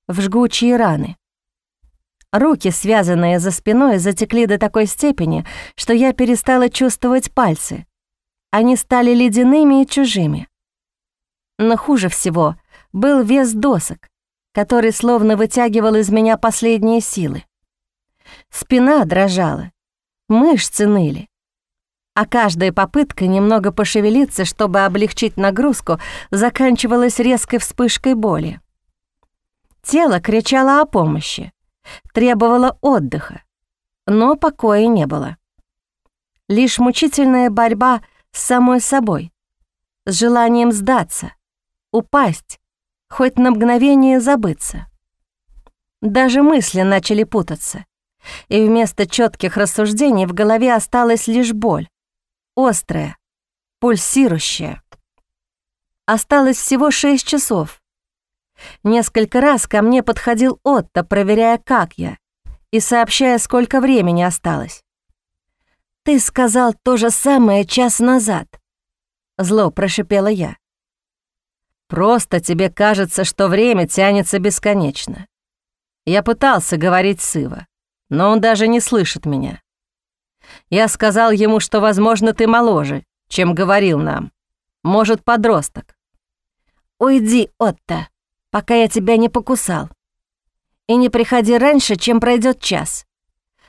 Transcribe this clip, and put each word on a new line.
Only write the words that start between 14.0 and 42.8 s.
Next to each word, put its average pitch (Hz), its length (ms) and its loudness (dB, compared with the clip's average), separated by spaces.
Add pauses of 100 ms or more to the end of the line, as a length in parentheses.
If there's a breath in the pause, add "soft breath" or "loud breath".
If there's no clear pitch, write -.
который 226 380 0
словно 220 460 0
вытягивал 220 580 0
из 214 140 0
меня 220 280 2
последние 226 640 0
силы. 151 420 -8 (1080 soft breath)
Спина 262 560 2
дрожала, 180 640 -2 (560)
мышцы 226 600 2
ныли, 170 400 0 (880)
а 214 100 0
каждая 190 460 0
попытка 190 560 -2
немного 202 440 2
пошевелиться, 214 720 0
чтобы 196 360 -2
облегчить 202 560 -2
нагрузку, 196 640 -2 (320 loud breath)
заканчивалась 240 880 0
резкой 247 400 0
вспышкой - 540 -2
боли. 170 460 -4 (1200)
Тело 285 380 0
кричало 262 600 2
о 311 40 0
помощи, 156 680 -4 (600 loud breath)
требовало 240 680 2
отдыха, 220 640 -2 (640)
но 226 300 2
покоя 226 520 0
не 208 180 2
было. 147 320 -8 (1080)
Лишь 233 320 0
мучительная 254 720 2
борьба 226 520 0 (300 soft breath)
с - 100 -12
самой 247 400 2
собой, 202 500 -2 (760)
с 196 80 -4
желанием 240 580 2
сдаться, 202 600 -4 (580)
упасть, 233 680 -2 (500)